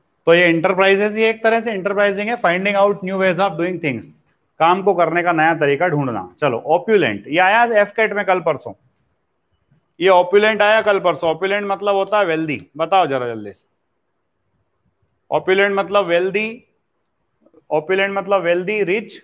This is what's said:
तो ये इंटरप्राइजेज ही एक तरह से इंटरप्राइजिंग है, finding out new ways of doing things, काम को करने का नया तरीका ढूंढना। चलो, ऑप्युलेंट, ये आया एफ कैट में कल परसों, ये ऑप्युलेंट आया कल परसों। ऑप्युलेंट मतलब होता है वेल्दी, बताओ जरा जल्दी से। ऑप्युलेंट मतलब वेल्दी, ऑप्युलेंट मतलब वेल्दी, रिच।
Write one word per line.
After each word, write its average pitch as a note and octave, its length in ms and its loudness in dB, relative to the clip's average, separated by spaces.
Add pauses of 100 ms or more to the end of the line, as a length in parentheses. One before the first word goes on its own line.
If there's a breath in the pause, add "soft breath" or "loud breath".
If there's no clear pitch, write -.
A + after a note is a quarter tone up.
(260)
तो E3 80 6
ये F3 140 4
इंटरप्राइजेज F#3+ 720 0
ही A3 60 0
एक A3 180 -2
तरह A3+ 180 2
से A3+ 140 -6
इंटरप्राइजिंग G3+ 540 -2
है, A#3 80 -4
finding G3 400 0
out G3+ 280 2
new F#3 160 -4
ways F#3 200 0
of F#3 180 -2
doing F3 200 -4
things, B2 260 -6 (560)
काम F3+ 220 2
को G3 120 2
करने E3+ 280 0
का F3 100 2
नया D#3+ 220 2
तरीका D3 340 0
ढूंढना। C3 400 -4 (100)
चलो, C#3+ 280 0
ऑप्युलेंट, D#3+ 640 0
ये D3+ 100 -2
आया G3 240 4 (180)
एफ G3+ 160 0
कैट G#3+ 160 0
में G3+ 140 -4
कल F#3 140 2
परसों, C#3+ 320 -4 (1300)
ये F3 80 2
ऑप्युलेंट G3+ 540 4
आया G#3+ 200 4
कल G3+ 160 2
परसों। E3+ 320 0
ऑप्युलेंट F#3+ 360 -2
मतलब G3 280 -2
होता G3 240 0
है G#3 60 2
वेल्दी, D#3+ 340 -2 (180)
बताओ E3 300 2
जरा C3 200 -2
जल्दी A2 260 -10
से। - 140 -20 (1600)
ऑप्युलेंट F#3+ 460 0
मतलब G3 300 -2
वेल्दी, F#3+ 580 -2 (1080)
ऑप्युलेंट F#3+ 460 -2
मतलब G3 260 -2
वेल्दी, F3+ 420 -2
रिच। G3+ 400 -6